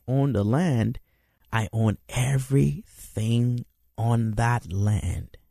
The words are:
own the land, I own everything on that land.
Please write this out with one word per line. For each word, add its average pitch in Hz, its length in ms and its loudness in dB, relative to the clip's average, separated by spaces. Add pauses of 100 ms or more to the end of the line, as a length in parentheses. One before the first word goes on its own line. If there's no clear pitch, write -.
own 135 240 2
the 101 120 0
land, 120 540 0 (540)
I 110 200 -2
own 110 260 0 (100)
everything 127 1600 0 (320)
on 117 360 0
that 117 400 0
land. 92 640 -2 (140)